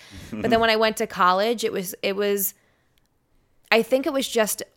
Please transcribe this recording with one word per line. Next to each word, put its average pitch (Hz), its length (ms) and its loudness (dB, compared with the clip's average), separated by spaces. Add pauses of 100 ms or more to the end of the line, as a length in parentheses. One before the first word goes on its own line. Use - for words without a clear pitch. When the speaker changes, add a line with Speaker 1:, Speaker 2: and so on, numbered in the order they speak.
(320)
Speaker 1:
But 220 180 -4
then 226 100 4
Speaker 2:
<laughs> - 0 -
Speaker 1:
when 226 120 4
I 220 60 4
went 220 200 2
to 226 80 -2
college, 196 580 2
it 220 80 0
was, 190 300 -6
it 196 140 -2
was, 202 400 -2 (1160)
I 226 120 4
think 262 240 0
it 302 60 -4
was 269 140 -2
just 220 360 -2 (140)